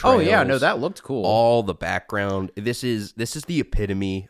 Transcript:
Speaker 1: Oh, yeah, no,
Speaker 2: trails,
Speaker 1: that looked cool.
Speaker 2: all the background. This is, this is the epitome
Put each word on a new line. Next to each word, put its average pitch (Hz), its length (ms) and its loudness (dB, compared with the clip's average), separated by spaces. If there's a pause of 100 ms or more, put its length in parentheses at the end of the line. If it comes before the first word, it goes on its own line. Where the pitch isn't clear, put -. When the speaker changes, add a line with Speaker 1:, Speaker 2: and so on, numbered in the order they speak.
Speaker 1:
Oh, 247 160 6
yeah, 185 240 4
no, - 40 0
Speaker 2:
trails, 135 140 0
Speaker 1:
that 160 180 2
looked 165 240 -6
cool. 120 220 -4
Speaker 2:
all 117 380 4
the 95 120 -4
background. 95 800 -4
This 113 280 -6
is, 110 300 -4
this 117 240 -8
is 147 80 -10
the 170 160 -2
epitome 98 680 -2